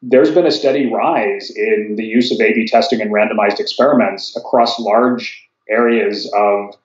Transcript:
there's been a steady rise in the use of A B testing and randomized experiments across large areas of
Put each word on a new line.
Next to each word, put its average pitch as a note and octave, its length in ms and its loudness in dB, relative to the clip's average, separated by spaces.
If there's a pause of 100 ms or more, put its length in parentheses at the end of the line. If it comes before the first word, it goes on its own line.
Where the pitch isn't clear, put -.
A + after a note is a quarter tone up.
there's B2+ 300 4
been E3+ 160 2
a C#3+ 60 2
steady C3+ 380 0
rise G#2+ 600 -2
in G#2+ 460 -2
the A2 80 -6
use A#2 280 0
of A2+ 80 -2
A A2 140 2
B A2+ 120 0
testing A#2 340 2
and G#2+ 100 -4
randomized G#2 480 0
experiments A2+ 760 0
across - 420 0
large A#2 680 -2 (220)
areas G#2+ 680 0
of G2+ 400 0 (100)